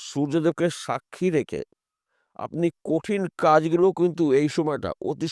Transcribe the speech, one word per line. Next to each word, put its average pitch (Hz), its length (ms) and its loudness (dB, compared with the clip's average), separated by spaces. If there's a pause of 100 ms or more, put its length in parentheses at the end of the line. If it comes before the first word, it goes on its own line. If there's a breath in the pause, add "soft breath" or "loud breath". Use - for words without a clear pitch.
সূর্যদেবকে 151 640 0 (100)
সাক্ষী - 540 -4
রেখে 127 300 -2 (800)
আপনি 156 280 -4 (180)
কঠিন 190 380 -2 (160)
কাজগুলো 160 540 4
কিন্তু 170 400 0
এই 143 160 4
সময়টা 143 420 -2 (100)
অতি 151 320 -4